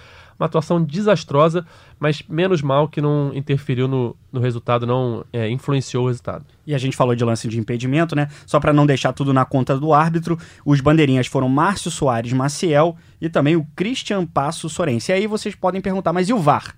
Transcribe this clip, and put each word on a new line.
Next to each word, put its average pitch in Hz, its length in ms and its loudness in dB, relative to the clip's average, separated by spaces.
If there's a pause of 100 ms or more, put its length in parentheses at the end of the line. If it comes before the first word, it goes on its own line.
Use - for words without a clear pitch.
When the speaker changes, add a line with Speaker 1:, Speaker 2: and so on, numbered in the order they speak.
(380)
Speaker 1:
uma 156 80 -2
atuação 170 360 0
desastrosa, 165 840 2 (320)
mas 147 300 -2
menos 170 340 0
mal 147 260 2
que 156 120 -6
não 147 340 0
interferiu 135 540 -2
no, 127 280 -2 (160)
no 135 80 -4
resultado, 120 460 -2
não, 123 460 -2
é, 113 180 -4
influenciou 131 540 -2
o - 40 0
resultado. 98 360 -6 (200)
Speaker 2:
E 151 80 -8
a 139 60 0
gente 127 180 -4
falou 123 200 2
de 120 80 0
lance 117 240 -2
de 113 100 -6
impedimento, 131 560 -2
né? 147 140 -2 (180)
Só 151 140 2
pra 151 120 2
não 147 140 6
deixar 135 260 2
tudo 139 200 -2
na 131 120 4
conta 135 320 0
do 151 160 0
árbitro, 165 460 2 (260)
os 143 160 4
bandeirinhas 131 460 4
foram 131 220 0
Márcio 170 420 0
Soares 120 420 -2
Maciel 147 640 2 (240)
e 160 80 -4
também 160 280 2
o 156 180 -2
Christian 202 500 -4
Passo 156 440 -4
Sorense. 147 420 -2
E 180 40 2
aí 196 120 0
vocês 208 300 -6
podem 185 240 -2
perguntar, 185 320 -2
mas 180 160 0
e 233 40 2
o 247 60 2
var? 143 400 0